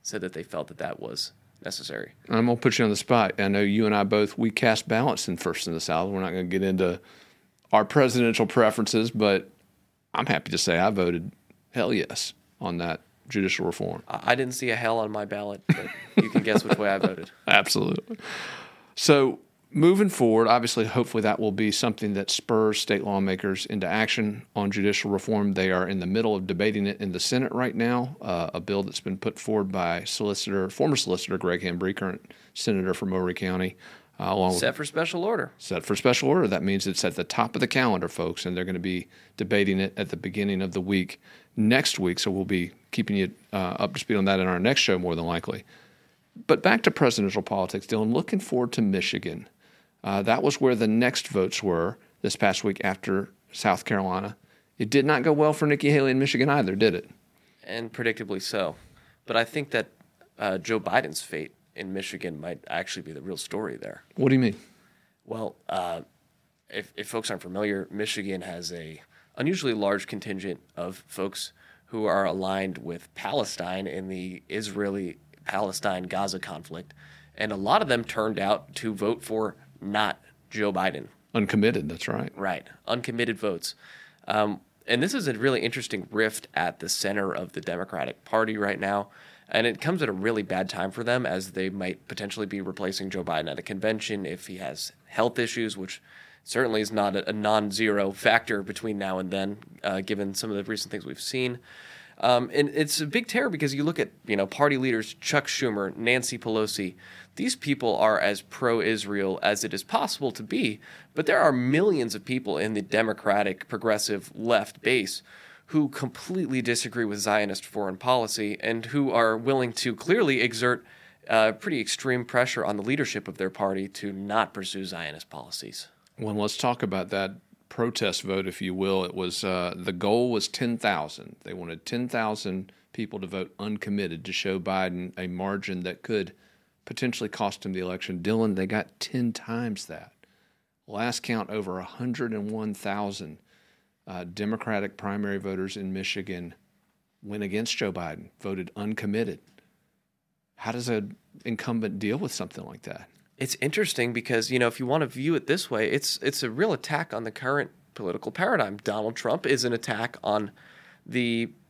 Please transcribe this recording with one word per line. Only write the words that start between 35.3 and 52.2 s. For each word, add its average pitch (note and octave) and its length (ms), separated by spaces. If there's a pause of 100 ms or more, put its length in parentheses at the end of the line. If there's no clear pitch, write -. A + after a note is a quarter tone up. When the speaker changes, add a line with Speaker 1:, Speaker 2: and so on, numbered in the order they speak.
Speaker 2:
Set E3+ 260
for - 100
special B2+ 340
order. D#3 180
That F#2 160
means G2 240
it's - 180
at E2+ 100
the F2 80
top A#2 320
of - 40
the B2 80
calendar, G#2+ 400
folks, - 400
and F2+ 100
they're F2+ 80
gonna F#2 140
be F2+ 280 (300)
debating G2 420
it G2 160
at G2 140
the F2 80
beginning G2+ 460
of F#2 80
the F#2+ 100
week F#2 400 (340)
next A#2 440
week, F2+ 200
so G#2 120
we'll F#2+ 120
be F2+ 280 (200)
keeping G#2 240
you, F#2+ 160 (220)
uh, F#2 240
up G2 160
to - 60
speed - 160
on G2 100
that G2 140
in F#2 80
our F2+ 120
next B2 220
show, F#2+ 160
more F2+ 180
than E2 100
likely. E2+ 380 (840)
But - 160
back D3 200
to - 80
presidential G#2 520
politics, G2 420
Dylan, A2 280
looking E3 260
forward B2 340
to B2 80
Michigan. F#2+ 680 (540)
Uh, G2 200
that A2+ 200
was C#3+ 200
where B2+ 140
the A2 120
next A#2+ 400
votes F#2 340
were F2+ 360 (240)